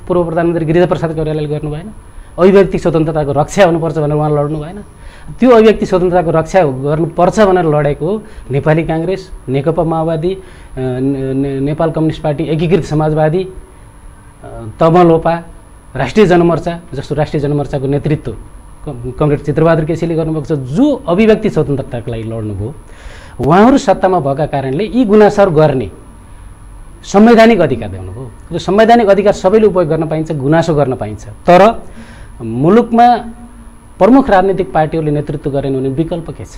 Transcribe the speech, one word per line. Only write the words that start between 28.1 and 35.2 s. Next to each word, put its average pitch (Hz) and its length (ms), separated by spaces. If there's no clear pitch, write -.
यो 175 60
संवैधानिक 220 500
अधिकार 196 240
सबैले 214 340
उपयोग 180 220
गर्न 160 180
पाइन्छ, 156 260
गुनासो 156 420
गर्न 135 200
पाइन्छ, 104 320
तर 190 560
मुलुकमा 226 760
प्रमुख 226 320
राजनीतिक 185 420
पार्टीहरूले 156 400
नेतृत्व 147 380